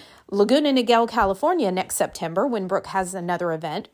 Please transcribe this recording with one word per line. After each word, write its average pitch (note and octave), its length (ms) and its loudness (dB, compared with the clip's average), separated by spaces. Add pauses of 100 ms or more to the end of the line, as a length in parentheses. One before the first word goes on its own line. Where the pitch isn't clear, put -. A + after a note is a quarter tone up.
(300)
Laguna B3 420 4
Niguel, A#3 380 4
California A3 640 2
next F#3 240 -4
September F3 500 -2
when A3 220 -2
Brooke F#3+ 200 -2
has F#3+ 280 -4
another F3 360 -4
event. D#3+ 420 -6